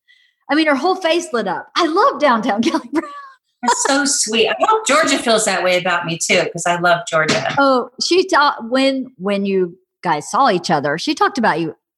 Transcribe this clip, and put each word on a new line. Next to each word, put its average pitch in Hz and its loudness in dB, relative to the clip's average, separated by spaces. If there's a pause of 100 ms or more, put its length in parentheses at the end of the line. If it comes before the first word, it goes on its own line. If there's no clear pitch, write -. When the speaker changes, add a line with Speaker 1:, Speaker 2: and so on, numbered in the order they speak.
(500)
Speaker 1:
I 277 0
mean, 311 2
her 294 4
whole 349 0
face 339 -2
lit 220 -2
up. 156 -6
"I 339 2
love 381 2
Downtown 226 2
<laughs> - -
Kelly 320 -2
Brown." 571 -4 (540)
Speaker 2:
That's 480 0
so 277 2
sweet. 220 0
I - -4
hope 440 2
Georgia 277 2
feels 214 0
that 190 0
way 180 2
about 170 -2
me 165 -6
too, 180 0 (100)
'cause 170 -8
I 170 0
love 170 2
Georgia. 165 0
Speaker 1:
Oh, 269 2 (140)
she 370 2
ta-, 294 2 (120)
when, 262 0 (120)
when 202 -2
you 185 -2 (240)
guys 151 -4
saw 247 2
each 180 -2
other, 147 0
she 302 -4
talked 403 -2
about 180 0
you 160 -6 (220)